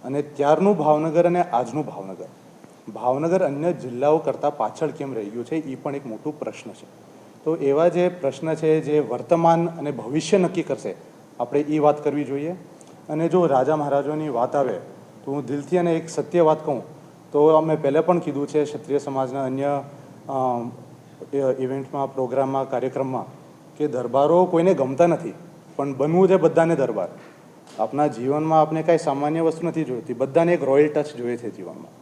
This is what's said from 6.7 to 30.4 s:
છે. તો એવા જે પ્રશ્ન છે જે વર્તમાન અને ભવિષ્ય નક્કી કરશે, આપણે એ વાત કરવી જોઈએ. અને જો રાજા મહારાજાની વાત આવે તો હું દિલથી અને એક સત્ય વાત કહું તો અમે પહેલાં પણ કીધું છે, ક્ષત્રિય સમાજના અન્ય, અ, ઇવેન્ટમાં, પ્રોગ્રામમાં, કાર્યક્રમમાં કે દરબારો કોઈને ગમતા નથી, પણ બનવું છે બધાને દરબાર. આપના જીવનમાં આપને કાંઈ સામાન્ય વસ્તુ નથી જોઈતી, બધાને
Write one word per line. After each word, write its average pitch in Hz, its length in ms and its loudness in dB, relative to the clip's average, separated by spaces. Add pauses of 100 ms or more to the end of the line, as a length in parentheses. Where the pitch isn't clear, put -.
છે. - 140 -20 (580)
તો 160 120 0
એવા 151 320 2
જે 175 220 2
પ્રશ્ન 160 440 -4
છે 156 280 2
જે 147 180 0
વર્તમાન 165 680 2
અને 156 240 -6
ભવિષ્ય 139 460 0
નક્કી 170 260 0
કરશે, 107 320 -6 (440)
આપણે 143 200 0
એ 151 200 0
વાત 147 240 4
કરવી 147 200 -2
જોઈએ. 143 320 -6 (540)
અને 156 180 -2
જો 175 180 4
રાજા 139 300 4
મહારાજાની 147 540 -2
વાત 123 260 -2
આવે 123 240 0 (460)
તો 135 60 -6
હું 143 140 -6
દિલથી 143 320 -4
અને 170 200 2
એક 160 120 -6
સત્ય 170 320 -2
વાત 156 240 4
કહું 135 160 -2 (500)
તો 147 160 6
અમે 156 280 6
પહેલાં 151 300 0
પણ 175 140 4
કીધું 143 280 -4
છે, 151 160 0
ક્ષત્રિય 139 360 -4
સમાજના 135 440 -4
અન્ય, 139 380 -2 (480)
અ, 139 40 -6 (1300)
ઇવેન્ટમાં, 135 540 -6
પ્રોગ્રામમાં, 131 560 -2
કાર્યક્રમમાં 131 560 -4 (520)
કે - 100 -2
દરબારો 139 580 2
કોઈને 180 280 2
ગમતા 135 340 2
નથી, 143 260 -2 (420)
પણ 139 180 -4
બનવું 160 340 4
છે 185 80 6
બધાને 165 400 4
દરબાર. 113 320 -2 (720)
આપના 139 280 0
જીવનમાં 147 540 2
આપને 156 220 0
કાંઈ 165 140 4
સામાન્ય 151 440 -2
વસ્તુ 165 260 0
નથી 156 160 -2
જોઈતી, 123 300 -6
બધાને 139 400 2